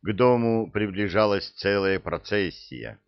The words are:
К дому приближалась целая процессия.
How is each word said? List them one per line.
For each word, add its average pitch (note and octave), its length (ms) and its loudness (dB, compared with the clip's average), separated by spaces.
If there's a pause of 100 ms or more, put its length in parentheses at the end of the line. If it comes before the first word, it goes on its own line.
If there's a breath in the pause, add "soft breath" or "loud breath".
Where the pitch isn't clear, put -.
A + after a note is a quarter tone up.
К G#2+ 100 -6
дому A#2 580 2
приближалась G2+ 800 0
целая G2 500 0
процессия. F2 1080 -6